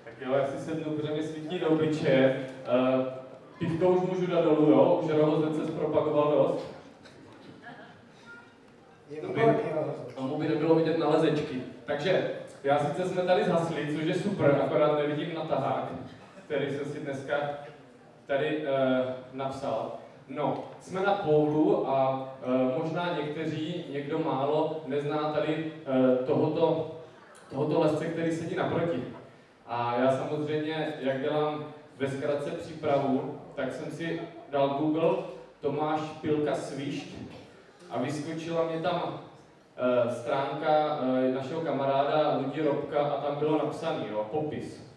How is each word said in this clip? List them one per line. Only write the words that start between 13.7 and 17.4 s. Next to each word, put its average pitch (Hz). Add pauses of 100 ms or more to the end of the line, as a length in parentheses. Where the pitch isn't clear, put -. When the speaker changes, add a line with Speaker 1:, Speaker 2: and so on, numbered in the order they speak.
Speaker 1:
což 156
je 175
super, 143
akorát 151
nevidím 151
na 160
tahák, 131 (520)
který 139
jsem 139
si 151
dneska 139 (880)